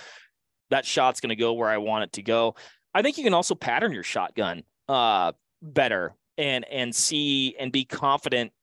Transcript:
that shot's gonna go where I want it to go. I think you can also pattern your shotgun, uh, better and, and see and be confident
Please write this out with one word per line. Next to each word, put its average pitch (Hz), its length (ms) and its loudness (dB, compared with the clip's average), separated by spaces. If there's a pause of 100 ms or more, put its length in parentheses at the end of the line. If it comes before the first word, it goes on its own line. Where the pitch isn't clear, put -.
(720)
that 135 140 2
shot's 127 360 2
gonna 117 140 -2
go 117 180 2
where 117 160 0
I 110 80 2
want 107 280 -2
it - 80 -10
to 101 100 -10
go. 113 320 2 (380)
I 202 100 4
think 285 140 0
you 302 60 -6
can 202 120 4
also 175 200 2
pattern 135 380 0
your 92 100 -8
shotgun, 87 600 -4 (260)
uh, 107 440 4 (280)
better 120 540 0 (220)
and, 135 280 -2
and 123 280 -6
see 139 640 0
and 131 120 -6
be 135 140 0
confident 135 640 0 (120)